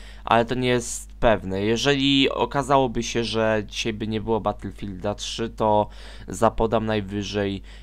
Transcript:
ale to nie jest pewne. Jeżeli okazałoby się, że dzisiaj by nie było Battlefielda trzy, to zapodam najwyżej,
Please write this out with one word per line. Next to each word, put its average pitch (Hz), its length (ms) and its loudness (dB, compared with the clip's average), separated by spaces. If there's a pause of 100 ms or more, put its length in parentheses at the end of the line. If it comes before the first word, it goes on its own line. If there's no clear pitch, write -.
(260)
ale 113 200 4
to 123 100 -2
nie 127 120 0
jest - 460 -2
pewne. 95 480 2
Jeżeli 135 680 4
okazałoby 127 720 2
się, 117 200 -2
że 110 440 2
dzisiaj - 260 -4
by 107 140 -6
nie 110 140 -2
było 110 180 0
Battlefielda 101 760 -4
trzy, - 340 -6
to 107 400 4 (380)
zapodam 110 580 2
najwyżej, 101 760 -2 (220)